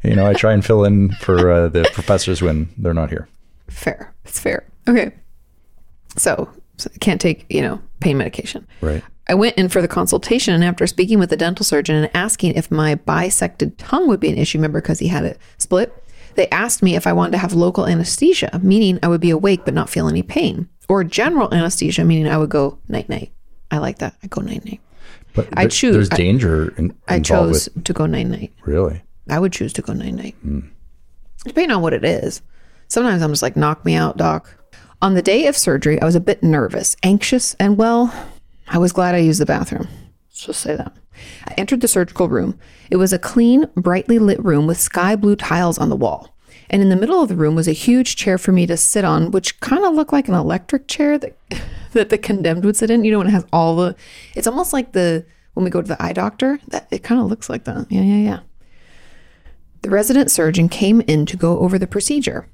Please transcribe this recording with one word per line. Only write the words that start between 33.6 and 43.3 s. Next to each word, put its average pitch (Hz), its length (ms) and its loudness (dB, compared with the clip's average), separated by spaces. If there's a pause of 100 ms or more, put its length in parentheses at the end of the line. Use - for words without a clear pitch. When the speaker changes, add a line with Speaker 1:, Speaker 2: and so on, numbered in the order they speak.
Speaker 2:
me 165 100 2
out, 160 220 -2
doc." 160 320 -2 (520)
On 190 140 2
the 175 60 2
day 214 260 2
of 277 100 2
surgery, 147 440 0
I - 40 0
was 170 100 2
a 170 40 4
bit - 240 0
nervous, 147 600 0
anxious, 202 560 0
and, 202 180 2
well, 233 360 2 (540)
I - 100 -2
was 175 160 4
glad 180 220 0
I 175 40 2
used 165 220 4
the 294 40 2
bathroom. - 420 -4 (420)
Let's - 160 -18
just - 160 -8
say - 140 -4
that. - 180 -10 (540)
I - 100 -14
entered 240 240 -2
the 247 60 0
surgical 180 420 0
room. - 280 -2 (340)
It - 60 2
was 185 140 2
a 185 80 -2
clean, 247 560 4